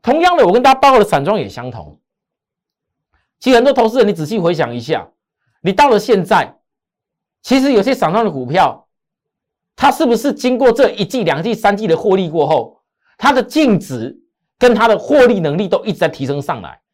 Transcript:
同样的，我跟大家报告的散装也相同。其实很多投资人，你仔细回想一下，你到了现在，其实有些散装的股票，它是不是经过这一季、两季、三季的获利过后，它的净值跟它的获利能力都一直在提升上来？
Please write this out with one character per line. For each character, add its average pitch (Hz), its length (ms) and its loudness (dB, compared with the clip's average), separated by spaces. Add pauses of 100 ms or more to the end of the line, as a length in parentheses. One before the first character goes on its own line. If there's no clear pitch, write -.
同 285 200 0
样 359 160 2
的， 277 80 4
我 180 80 2
跟 247 100 2
大 269 100 4
家 262 80 2
报 277 120 4
告 254 60 6
的 208 60 4
散 143 200 -2
装 202 140 -2
也 113 100 -6
相 120 220 -12
同。 78 300 -18 (1400)
其 - 120 -2
实 254 60 6
很 233 60 4
多 277 100 2
投 240 140 0
资 226 120 -2
人， 214 100 4
你 208 40 -2
仔 156 140 -6
细 220 120 -6
回 170 140 0
想 139 220 -4
一 123 60 -8
下， 120 300 -8 (500)
你 190 120 -4
到 277 160 2
了 214 120 2
现 202 240 0
在， 165 340 -2 (840)
其 262 180 0
实 269 120 0
有 233 80 2
些 254 140 0
散 175 160 -2
装 220 140 0
的 202 60 -2
股 131 160 -10
票， 151 420 -2 (880)
它 269 160 2
是 302 140 -2
不 233 100 2
是 233 160 -2
经 254 240 -2
过 262 160 2
这 240 200 2
一 202 120 -6
季、 247 180 -6
两 160 200 -2
季、 220 120 -4
三 202 220 -2
季 214 100 -6
的 240 100 0
获 202 200 -2
利 180 140 -4
过 151 160 -2
后， 143 340 -4 (380)
它 277 140 0
的 254 100 0
净 262 360 0
值 127 400 -10 (400)
跟 240 160 4
它 220 140 2
的 214 100 2
获 285 280 4
利 226 140 2
能 156 180 -4
力 196 100 -4
都 180 160 -2
一 156 80 -6
直 - 60 -8
在 165 100 0
提 147 160 -8
升 143 160 -4
上 165 220 -8
来？ - 180 -18 (140)